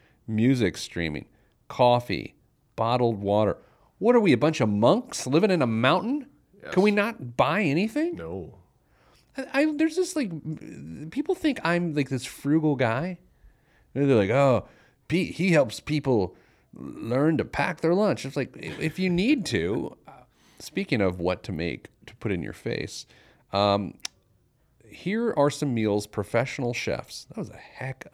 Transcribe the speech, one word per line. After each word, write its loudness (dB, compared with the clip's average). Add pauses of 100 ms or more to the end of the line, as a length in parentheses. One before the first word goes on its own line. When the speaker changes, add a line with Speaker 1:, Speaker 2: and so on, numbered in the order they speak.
(260)
Speaker 1:
music 2
streaming, -6 (420)
coffee, 0 (400)
bottled 0
water. 2 (400)
What 4
are 6
we, 4
a 6
bunch 0
of 4
monks 2
living 2
in 2
a 2
mountain? 0 (360)
Speaker 2:
Yes. -12
Speaker 1:
Can 4
we 4
not -2
buy 2
anything? 0
Speaker 2:
No. -10 (840)
Speaker 1:
I, -8
I, 2
there's 0
this, -2
like, -2
m-, -10
people -2
think 0
I'm, 0
like, 0
this -4
frugal 0
guy. 0 (760)
They're 2
like, 6
"Oh, 4 (420)
Pete, 0
he 0
helps 2
people 0 (400)
learn -2
to 0
pack -4
their 2
lunch." 0
It's -10
like, -4
i-, -12
if -4
you 0
need 2
to, -2 (120)
uh, -20 (460)
speaking -4
of 0
what -2
to -8
make -6 (180)
to -20
put -4
in -2
your -8
face, -8 (460)
um, 2 (960)
here -4
are 4
some -2
meals 2
professional -2
chefs. -6
That -18
was -8
a -18
heck -12